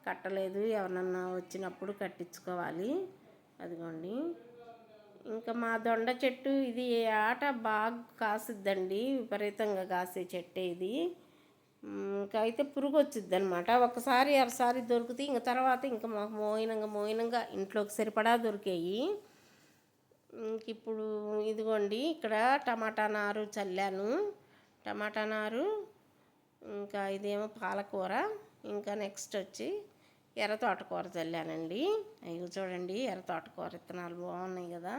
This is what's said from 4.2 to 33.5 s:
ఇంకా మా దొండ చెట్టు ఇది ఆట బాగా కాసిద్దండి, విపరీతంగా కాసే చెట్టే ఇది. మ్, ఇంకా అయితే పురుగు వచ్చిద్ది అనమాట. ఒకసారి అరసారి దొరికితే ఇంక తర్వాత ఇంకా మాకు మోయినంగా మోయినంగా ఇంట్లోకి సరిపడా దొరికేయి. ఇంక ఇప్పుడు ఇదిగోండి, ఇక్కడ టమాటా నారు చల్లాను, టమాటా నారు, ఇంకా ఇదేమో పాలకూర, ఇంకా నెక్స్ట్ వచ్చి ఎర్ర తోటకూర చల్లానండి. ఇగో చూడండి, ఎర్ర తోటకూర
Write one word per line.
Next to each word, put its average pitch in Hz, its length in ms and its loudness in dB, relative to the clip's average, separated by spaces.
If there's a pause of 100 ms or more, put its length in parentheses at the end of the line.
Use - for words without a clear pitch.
ఇంకా 226 180 -6 (120)
మా 226 100 2 (100)
దొండ 233 260 4 (140)
చెట్టు 262 300 2 (160)
ఇది 247 160 -2 (400)
ఆట 254 180 2 (220)
బాగా 220 340 2 (220)
కాసిద్దండి, 196 800 0 (160)
విపరీతంగా 208 760 0
కాసే 180 320 0 (100)
చెట్టే 180 380 -4
ఇది. 185 240 -2 (880)
మ్, 202 180 -6 (200)
ఇంకా 202 240 -2
అయితే 233 180 0 (100)
పురుగు 285 280 4
వచ్చిద్ది 202 360 2
అనమాట. 180 320 2 (180)
ఒకసారి 254 540 4
అరసారి 247 400 4 (100)
దొరికితే 240 380 2
ఇంక 247 120 2 (100)
తర్వాత 254 320 4 (100)
ఇంకా 226 220 -4
మాకు 214 260 -2
మోయినంగా 214 560 0
మోయినంగా 226 440 0 (180)
ఇంట్లోకి 202 400 0
సరిపడా 220 340 4 (140)
దొరికేయి. 196 520 0 (1500)
ఇంక 220 140 -4 (100)
ఇప్పుడు 220 300 -4 (460)
ఇదిగోండి, 214 500 2 (140)
ఇక్కడ 220 220 0 (320)
టమాటా 220 360 0 (120)
నారు 208 280 0 (120)
చల్లాను, 196 520 0 (760)
టమాటా 208 380 -2 (100)
నారు, 220 320 0 (960)
ఇంకా 202 400 -6 (160)
ఇదేమో 202 300 -2 (120)
పాలకూర, 196 540 -2 (600)
ఇంకా 208 200 -4 (100)
నెక్స్ట్ 202 380 -8
వచ్చి 220 260 -8 (680)
ఎర్ర 214 280 0
తోటకూర 185 420 -2 (100)
చల్లానండి. 165 680 -4 (500)
ఇగో 175 240 -6
చూడండి, 185 420 -4 (140)
ఎర్ర 185 180 -6
తోటకూర 170 460 -6